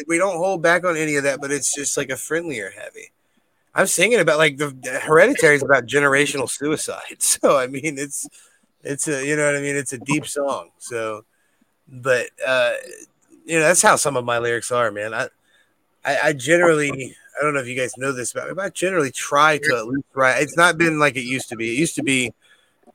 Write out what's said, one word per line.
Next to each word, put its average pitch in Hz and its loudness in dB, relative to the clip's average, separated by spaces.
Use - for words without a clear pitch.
We 165 0
don't 185 0
hold 185 -2
back 170 4
on 175 0
any 151 0
of 143 2
that, 139 0
but 139 -8
it's 139 -2
just 143 -4
like 139 -4
a 131 -4
friendlier 143 -6
heavy. - -16
I'm 143 2
singing 208 2
about, 156 2
like, 151 4
the, 147 -2
the 131 -8
Hereditary 156 6
is 135 2
about 131 4
generational 139 2
suicide. 143 -6
<laughs> - -18
So - 2
I 127 0
mean, 139 -6
it's, 143 -8
it's 143 -6
a, 139 -4
you 147 0
know 151 0
what 143 2
I 143 -2
mean? 143 -4
It's 143 -6
a 135 -10
deep 147 -4
song. 135 -4
So, 110 -8
but, 127 -2
uh, 123 0
you 160 -4
know, 151 2
that's 170 4
how 208 6
some 139 -2
of 127 -2
my 120 0
lyrics 117 -4
are, 120 0
man. 104 -6
I, 120 -4
I, 135 0
I 160 0
generally, 147 2
I 135 -2
don't 147 0
know 143 0
if 123 -8
you 123 -8
guys 123 -4
know 135 -4
this 123 -6
about 127 -8
me, 147 -8
but 180 -8
I 190 -6
generally 175 -2
try 147 2
to 135 0
at 113 -4
least 135 -6
write. 131 2
It's 135 -4
not 170 4
been 160 2
like 143 2
it 131 -4
used 127 -4
to 117 -8
be. 113 -4
It 117 -2
used 165 0
to 143 -4
be 127 0